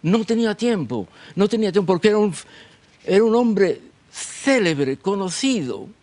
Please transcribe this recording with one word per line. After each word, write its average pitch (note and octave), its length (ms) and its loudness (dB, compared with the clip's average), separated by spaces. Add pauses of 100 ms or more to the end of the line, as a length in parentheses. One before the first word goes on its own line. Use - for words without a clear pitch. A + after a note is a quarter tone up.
no G3+ 220 2
tenía A3+ 300 0
tiempo, C#3+ 540 -4 (260)
no G3 140 2
tenía G#3+ 240 0
tiempo F#3+ 200 2
porque F3+ 160 2
era G#3+ 100 4
un, G#3 140 0 (720)
era G3+ 200 4
un A3 100 2
hombre G3+ 480 0 (280)
célebre, D#3+ 880 -2
conocido. F#3 920 -4 (140)